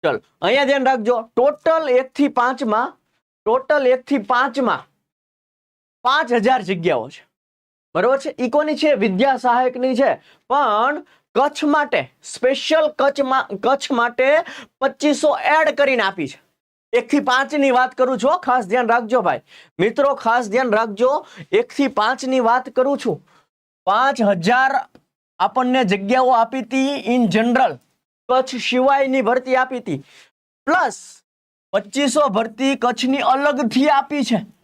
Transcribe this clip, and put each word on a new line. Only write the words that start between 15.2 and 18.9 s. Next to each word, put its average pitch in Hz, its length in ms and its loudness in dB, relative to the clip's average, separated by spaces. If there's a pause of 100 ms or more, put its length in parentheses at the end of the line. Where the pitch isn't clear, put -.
એડ 311 380 2
કરીને 262 280 2
આપી 190 240 -4
છે. - 140 -16 (520)
એક 240 160 0
થી 294 100 2
પાંચ 269 360 0
ની 277 160 2
વાત 254 240 2
કરું 254 220 0
છું, 294 220 0
ખાસ 254 280 0
ધ્યાન 240 200 0
રાખજો 233 340 0